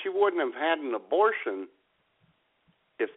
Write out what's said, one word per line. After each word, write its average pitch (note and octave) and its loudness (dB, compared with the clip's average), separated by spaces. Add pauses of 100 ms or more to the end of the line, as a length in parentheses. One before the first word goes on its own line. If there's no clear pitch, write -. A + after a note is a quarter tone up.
she G3 -4
wouldn't F#3 2
have B2 -2
had D#3+ 0
an C#3 -6
abortion A#2+ 0 (1300)
if A2 0